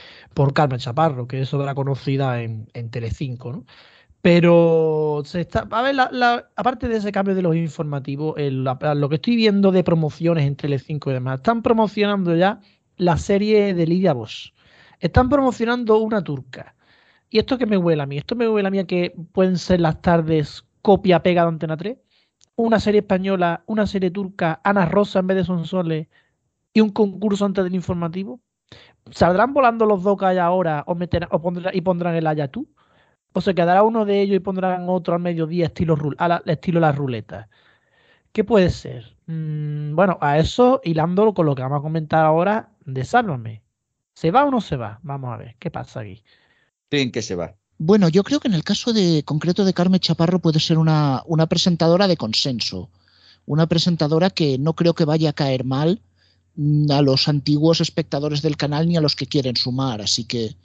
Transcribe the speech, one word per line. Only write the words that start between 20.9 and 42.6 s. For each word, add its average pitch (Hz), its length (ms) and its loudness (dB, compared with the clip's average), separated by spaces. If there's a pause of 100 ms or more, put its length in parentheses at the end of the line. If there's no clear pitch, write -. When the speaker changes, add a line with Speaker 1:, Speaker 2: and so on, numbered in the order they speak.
Speaker 1:
de 170 60 2
Antena 160 280 -4
tres. 202 220 -10 (580)
Una 226 240 2
serie 208 220 2
española, 185 640 -2
una 214 200 -2
serie 185 240 -2
turca, 185 540 -4
Ana 202 220 2
Rosa 202 340 0
en 185 80 0
vez 190 80 0
de 185 80 0
Sonsoles 165 640 -4 (640)
y 220 80 4
un 214 100 4
concurso 202 540 0
antes 196 180 0
del 180 140 -2
informativo. 180 640 -6 (720)
¿Saldrán 196 420 2
volando 233 320 4
los 202 160 2
dos 196 160 0
que 196 80 0
hay 185 120 2
ahora 170 500 0
o 175 80 -4
meterá-, 170 340 -4
o 175 100 0
pondrá-, 175 320 -4
y 190 100 -2
pondrán 175 340 -2
el 160 100 0
Allá 151 220 -2
Tú? 247 200 -10 (640)
¿O 185 80 -4
se 185 140 0
quedará 175 280 4
uno 226 220 2
de 202 160 2
ellos 196 160 2
y 185 40 -2
pondrán 185 480 -4
otro 180 260 -2
al 175 60 0
mediodía 170 460 -2
estilo 165 300 0
ru-, 143 220 -4
a 170 100 0
la, 170 180 0
estilo 170 340 -2
la 156 120 4
ruleta? 120 560 -8 (840)
¿Qué 214 120 -2
puede 196 260 4
ser? 123 460 -12 (100)
Mm, 151 680 -6
bueno, 175 260 2
a 147 180 2
eso, 247 460 2
hilándolo 180 500 2
con 180 120 2
lo 143 80 2
que 127 80 -6
vamos 139 160 -2
a 139 40 -6
comentar 160 420 0
ahora 175 460 2 (140)